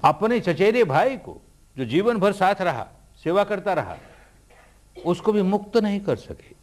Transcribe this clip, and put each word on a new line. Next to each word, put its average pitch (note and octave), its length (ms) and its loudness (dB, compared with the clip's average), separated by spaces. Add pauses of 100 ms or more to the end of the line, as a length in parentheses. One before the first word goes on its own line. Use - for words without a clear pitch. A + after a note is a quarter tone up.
अपने G#3 360 2
चचेरे G3+ 440 2
भाई F#3+ 320 2
को - 260 -16 (360)
जो C3 60 -4
जीवन G3+ 340 0
भर G3 140 2
साथ G3 280 2
रहा, C#3 280 -4 (360)
सेवा F#3+ 200 2
करता G3+ 280 -4
रहा, A2+ 240 -4 (1080)
उसको F3 260 0
भी G#3 100 2
मुक्त G3+ 340 0
नहीं G3+ 240 0
कर D#3 160 -2
सके। - 460 -18